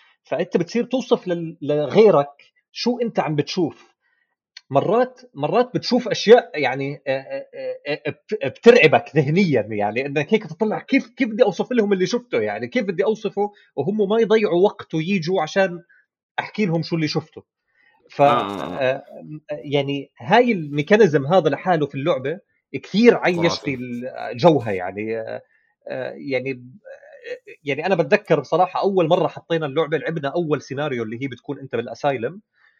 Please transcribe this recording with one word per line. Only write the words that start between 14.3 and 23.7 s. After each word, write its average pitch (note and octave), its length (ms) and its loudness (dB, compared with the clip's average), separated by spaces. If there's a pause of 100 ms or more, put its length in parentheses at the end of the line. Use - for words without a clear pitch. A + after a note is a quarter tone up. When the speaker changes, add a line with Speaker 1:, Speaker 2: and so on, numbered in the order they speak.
Speaker 1:
وقت - 300 -2
ويجوا F3 480 -2
عشان F3 420 -2 (560)
أحكي - 260 -2
لهم E3 180 0
شو E3+ 120 -6
اللي D#3+ 120 0
شفته؟ - 360 -6 (640)
ف-، - 120 -2
Speaker 2:
آه، C#3+ 40 6
آه، G2+ 380 0
آه. - 180 -8
Speaker 1:
آه، C3+ 220 -2 (480)
يعني C#3+ 640 -4
هاي A#3 340 2
الميكانيزم D3+ 760 2
هذا E3 220 4
لحاله D#3 360 -2
في C#3 100 -8
اللعبة C#3 440 -4 (340)
كثير G#3 440 4
عيش D#3+ 200 0
Speaker 2:
خرافي. D#3+ 380 -2